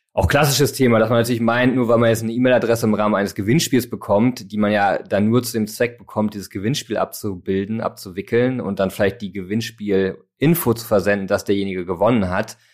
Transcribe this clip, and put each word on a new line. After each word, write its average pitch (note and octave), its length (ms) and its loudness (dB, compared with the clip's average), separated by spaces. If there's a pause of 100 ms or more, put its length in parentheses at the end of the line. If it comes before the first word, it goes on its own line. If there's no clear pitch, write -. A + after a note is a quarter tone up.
(120)
auch F#2+ 140 0
klassisches C#3 460 2
Thema, A#2+ 260 4
dass A2 120 2
man A#2+ 80 2
natürlich A#2 240 0
meint, A#2+ 340 2
nur B2 100 0
weil A#2 120 4
man A#2 100 4
jetzt A2+ 160 2
eine A2+ 80 -4
E-Mail-Adresse A#2 540 2
im G#2+ 80 2
Rahmen G#2 200 0
eines G2 220 0
Gewinnspiels A#2 520 0
bekommt, G#2+ 640 0
die G#2+ 80 -6
man G#2 140 2
ja G2+ 260 2
dann G#2 300 0
nur A#2+ 160 2
zu A#2+ 80 -8
dem G#2+ 160 -2
Zweck A#2+ 300 -4
bekommt, G#2+ 360 -4
dieses F#2+ 160 -12
Gewinnspiel G#2+ 460 -4
abzubilden, G2 840 -4
abzuwickeln A#2 800 -2
und G2 200 -4
dann F#2+ 100 0
vielleicht G2 300 -2
die G2+ 100 -10
Gewinnspiel-Info G#2 1400 -2
zu - 140 -8
versenden, G2+ 420 0
dass G2 160 -2
derjenige G2 400 -2
gewonnen F#2+ 460 0
hat. G2 260 -6 (180)